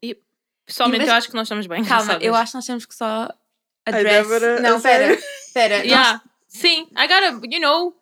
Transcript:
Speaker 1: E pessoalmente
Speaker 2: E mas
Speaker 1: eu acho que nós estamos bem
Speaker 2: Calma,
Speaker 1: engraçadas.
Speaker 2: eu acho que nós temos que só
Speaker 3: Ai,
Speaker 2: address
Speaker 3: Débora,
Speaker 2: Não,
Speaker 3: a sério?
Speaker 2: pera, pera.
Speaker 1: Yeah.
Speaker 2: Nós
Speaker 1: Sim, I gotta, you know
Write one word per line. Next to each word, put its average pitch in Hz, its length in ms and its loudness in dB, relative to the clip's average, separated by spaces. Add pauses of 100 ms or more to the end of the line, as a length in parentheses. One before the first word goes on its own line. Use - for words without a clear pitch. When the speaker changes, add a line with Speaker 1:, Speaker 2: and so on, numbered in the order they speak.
Speaker 1:
E 233 160 -12 (480)
pessoalmente 240 380 -2
Speaker 2:
E - 20 0
mas - 40 0
Speaker 1:
eu 233 60 4
acho 233 140 -2
que - 60 -14
nós 220 120 -6
estamos 208 200 -8
bem 175 160 -4
Speaker 2:
Calma, 220 200 2
Speaker 1:
engraçadas. 208 240 -2
Speaker 2:
eu 226 80 0
acho 226 160 0
que 262 60 -12
nós 247 80 -12
temos 240 200 -8
que - 100 -20
só 220 340 -6 (560)
Speaker 3:
Ai, 220 80 -4
Speaker 2:
address 208 360 2
Speaker 3:
Débora, 233 320 0
Speaker 2:
Não, 233 160 2
Speaker 3:
a - 20 -2
sério? 254 380 4 (360)
Speaker 2:
pera, - 0 -
pera. 208 320 0
Speaker 1:
Yeah. 254 280 4
Speaker 2:
Nós 226 80 -8 (260)
Speaker 1:
Sim, 330 400 -2 (100)
I 294 100 0
gotta, 330 460 0
you 339 80 -4
know 330 400 0